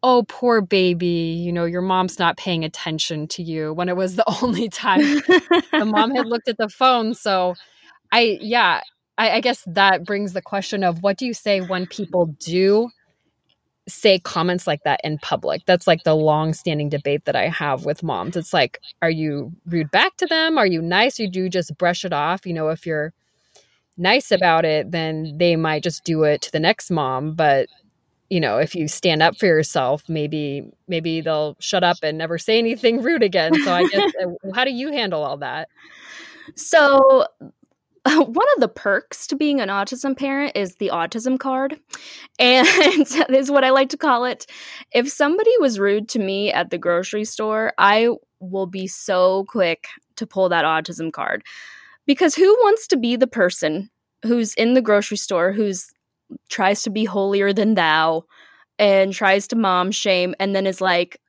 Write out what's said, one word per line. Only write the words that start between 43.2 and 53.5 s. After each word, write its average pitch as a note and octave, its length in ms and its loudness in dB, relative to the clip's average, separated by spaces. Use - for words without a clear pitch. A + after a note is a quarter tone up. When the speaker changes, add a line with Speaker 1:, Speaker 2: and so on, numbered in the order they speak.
Speaker 2:
is C4+ 200 2
what C#4 140 4
I C4 60 4
like C4+ 200 4
to D#4 60 -8
call B3+ 280 0
it. - 220 -6
If A#3+ 160 2
somebody F4 500 2
was C4 200 2
rude G3+ 320 0
to - 80 -2
me G3 340 -2
at E3+ 180 -2
the F3+ 80 -6
grocery F3+ 460 -2
store, A3 540 -4
I A3 320 2
will F#3 260 -6
be F#3+ 200 -10
so F#3+ 640 0
quick F3 380 -2
to A3 100 -10
pull F#3+ 240 0
that E3+ 160 0
autism D#3+ 460 -4
card. - 320 -6
Because C#4+ 280 2
who F#4+ 260 6
wants A4 280 2
to C#4+ 100 2
be A#3+ 180 -2
the B3 100 2
person F3+ 600 -2